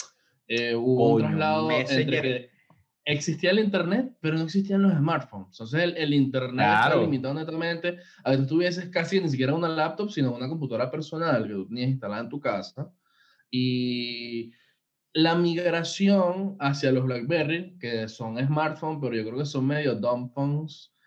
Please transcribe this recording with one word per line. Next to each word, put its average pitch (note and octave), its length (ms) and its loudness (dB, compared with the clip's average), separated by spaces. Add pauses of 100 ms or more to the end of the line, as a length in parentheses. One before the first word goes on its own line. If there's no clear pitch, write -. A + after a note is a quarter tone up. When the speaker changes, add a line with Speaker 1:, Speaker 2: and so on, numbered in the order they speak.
(480)
Speaker 1:
eh, A#2 260 0
hubo A#2 400 4
un A2+ 80 6
Speaker 2:
Coño, A2 60 2
Speaker 1:
traslado D#3 420 2
entre C#3 260 0
Speaker 2:
Messenger. D3+ 260 2
Speaker 1:
que B2 280 -4 (540)
existía D3+ 460 0
el G3+ 100 4
internet, G3+ 500 0 (100)
pero D#3 180 0
no E3 60 0
existían G3 380 0
los G3 120 6
smartphones. C#3+ 580 -2
Entonces A#2+ 300 -2
el, E3+ 160 0
el D3 160 0
internet B2+ 520 2
estaba G#2+ 200 6
Speaker 2:
Claro. D#3 160 4
Speaker 1:
limitado C3+ 320 0
netamente E3 640 -4 (260)
a B2+ 80 0
que C3+ 60 4
tú C3+ 80 2
tuvieses F3 420 0
casi F3+ 320 0
ni E3+ 80 0
siquiera C3 260 2
una E3+ 140 0
laptop, D#3+ 420 -2
sino C3 240 0
una B2+ 140 -8
computadora C3 420 -4
personal D#3 560 -2
que G#2 60 -8
tú F#2+ 160 -6
tenías B2 220 -2
instalada A2+ 320 -4
en A#2 80 -10
tu C#3+ 100 -8
casa. A2+ 500 -6 (600)
Y A#2+ 1000 -4 (640)
la E3 240 4
migración F3 1200 2
hacia C#3+ 340 0
los B2+ 120 2
BlackBerry, D3 760 -2
que A2+ 300 -4
son A2+ 360 -6
smartphones, D3+ 560 -2
pero B2 140 -4
yo A2 100 -2
creo A#2 140 -6
que D3 80 -4
son C3+ 220 -2
medio D3 260 0
dumb B2 400 -2
phones, D3 580 -4 (140)